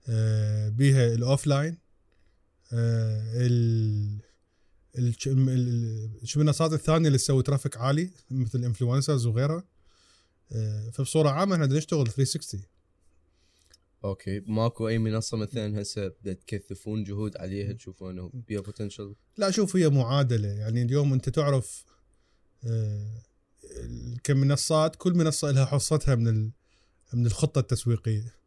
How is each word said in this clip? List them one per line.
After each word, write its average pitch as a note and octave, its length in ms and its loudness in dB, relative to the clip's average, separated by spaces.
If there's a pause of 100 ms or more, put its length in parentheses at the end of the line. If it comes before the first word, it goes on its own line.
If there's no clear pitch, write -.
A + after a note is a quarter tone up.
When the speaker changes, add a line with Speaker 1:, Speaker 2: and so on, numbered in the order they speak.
Speaker 1:
آه، G#2+ 600 0
بيها B2+ 440 4
الأوفلاين، C#3 640 0 (960)
آه، A2+ 640 0
ال-، A2+ 840 2 (760)
الش-، A#2+ 300 0
ال-، C3 220 4
ال-، A#2 800 -2
شو D3 120 -2
المنصات D#3 340 4
الثانية D#3+ 340 2
اللي C#3 100 4
تسوي C3 260 2
ترافيك C#3 340 -2
عالي D3 340 0 (200)
مثل B2+ 280 -2
الانفلونسرز B2 680 0
وغيرها. C#3 380 0 (880)
آه، A2 380 -6
فبصورة D3 400 2
عامة F#3 240 0
احنا D#3+ 120 2
بدنا C3+ 120 2
نشتغل D3+ 300 0
three C3 300 0
sixty. - 220 -10 (1400)
Speaker 2:
أوكي، G2 360 -6
ماكو A2 480 -2
أي A2+ 100 0
منصة A2 400 -2
مثلًا G#2+ 440 -4
هسه G2+ 260 -6
بدها F#2 260 -10
تكثفون G#2 680 -8
جهود G2+ 340 -6
عليها G2 340 -8
Speaker 1:
مم. A#2 60 -10
Speaker 2:
تشوفون F#2 340 -14
إنه F2+ 220 -12
Speaker 1:
مم. B2 140 -12
Speaker 2:
بيها G2+ 140 -6
بوتنشل؟ G#2 540 -12 (220)
Speaker 1:
لا، G3 140 0
شوف، G3 240 0
هي E3+ 140 6
معادلة. B2 580 2
يعني G#2+ 340 -4
اليوم C#3 320 2
أنت C3 160 0
تعرف، C#3+ 560 0 (800)
آه، A2 580 -4 (420)
ال-، - 600 -12
كمنصات، C#3+ 720 2
كل F3+ 180 0
منصة D#3+ 380 2
لها C3+ 140 6
حصتها C#3 500 2
من A#2 120 2
ال-، A2 240 0 (640)
من A#2+ 120 2
الخطة B2+ 340 0
التسويقية. A2+ 760 -2 (120)